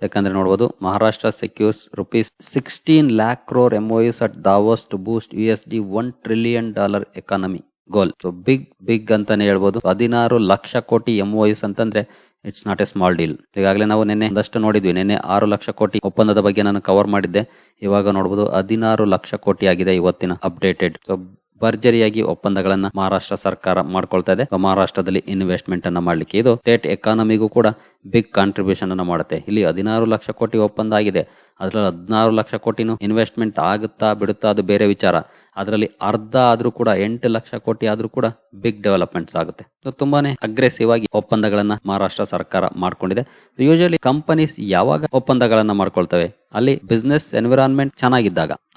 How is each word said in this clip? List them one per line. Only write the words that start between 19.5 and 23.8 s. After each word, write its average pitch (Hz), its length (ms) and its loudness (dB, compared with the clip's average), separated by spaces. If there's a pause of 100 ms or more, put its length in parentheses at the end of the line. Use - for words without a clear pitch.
ಆಗಿದೆ 92 280 2
ಇವತ್ತಿನ 90 360 0 (120)
ಅಪ್ಡೇಟೆಡ್. 90 540 -2 (120)
So, 95 100 -4 (420)
ಭರ್ಜರಿಯಾಗಿ 113 600 2
ಒಪ್ಪಂದಗಳನ್ನ 95 640 0 (100)
ಮಹಾರಾಷ್ಟ್ರ 98 400 -2
ಸರ್ಕಾರ 92 460 -2